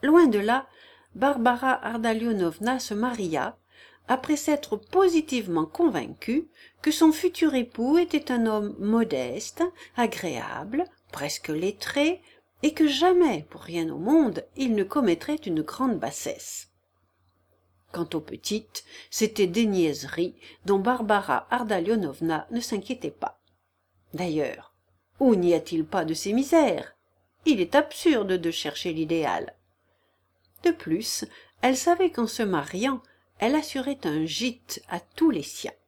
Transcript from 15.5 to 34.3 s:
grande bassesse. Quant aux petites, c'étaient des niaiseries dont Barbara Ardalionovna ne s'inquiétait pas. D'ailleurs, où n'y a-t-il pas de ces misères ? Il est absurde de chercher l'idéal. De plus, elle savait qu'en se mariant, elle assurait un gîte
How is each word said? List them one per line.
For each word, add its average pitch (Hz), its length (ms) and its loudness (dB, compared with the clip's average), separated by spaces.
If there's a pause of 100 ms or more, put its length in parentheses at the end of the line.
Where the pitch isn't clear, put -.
grande 233 380 -2
bassesse. - 720 -8 (1200)
Quant 170 240 -6
aux 151 60 -2
petites, - 600 -10 (280)
c'étaient 214 340 0
des 208 220 2
niaiseries 165 680 -2 (300)
dont 196 140 2
Barbara 208 720 0
Ardalionovna 185 1000 -2
ne 233 100 -6
s'inquiétait 226 520 -6
pas. - 280 -8 (760)
D'ailleurs, 156 580 -4 (460)
où 240 160 6
n'y 175 180 4
a-t-il 160 320 -2
pas 180 180 -2
de 156 120 -4
ces 196 180 -4
misères ? 262 640 2 (500)
Il 247 160 4
est 175 140 0
absurde 269 580 2
de 170 160 -2
chercher 165 440 -6
l'idéal. 156 600 -2 (1080)
De 349 80 4
plus, 220 540 -4 (360)
elle 262 160 2
savait 349 340 2
qu'en 233 160 -2
se 233 160 -4
mariant, 190 580 -2 (380)
elle 240 160 2
assurait 277 500 -4
un 156 200 0
gîte - 640 -6